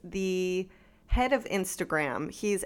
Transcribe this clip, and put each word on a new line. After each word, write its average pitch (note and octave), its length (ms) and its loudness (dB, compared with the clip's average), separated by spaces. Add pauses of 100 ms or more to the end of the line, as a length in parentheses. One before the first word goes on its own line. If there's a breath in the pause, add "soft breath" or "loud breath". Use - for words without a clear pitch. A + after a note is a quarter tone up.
the F#3 640 0 (400 soft breath)
head B3+ 260 4
of C4 120 4
Instagram, D#3 840 -2
he's G3+ 340 0